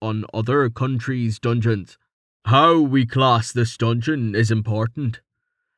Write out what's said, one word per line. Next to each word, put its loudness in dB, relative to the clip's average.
on -6
other 0
countries' -4
dungeons. -2
How 4
we 2
class 0
this -2
dungeon -2
is 2
important. -2